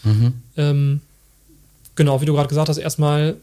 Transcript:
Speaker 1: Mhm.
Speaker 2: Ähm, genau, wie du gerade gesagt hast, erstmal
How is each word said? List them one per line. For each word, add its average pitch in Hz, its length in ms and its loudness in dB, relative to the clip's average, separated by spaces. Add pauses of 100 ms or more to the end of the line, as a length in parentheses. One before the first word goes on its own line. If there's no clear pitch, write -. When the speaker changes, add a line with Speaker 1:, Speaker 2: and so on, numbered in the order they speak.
Speaker 1:
Mhm. 110 300 2 (240)
Speaker 2:
Ähm, 143 440 0 (920)
genau, 139 260 2
wie 151 40 -2
du 151 80 0
gerade 143 140 0
gesagt 151 220 -2
hast, 151 80 -2
erstmal 151 640 -2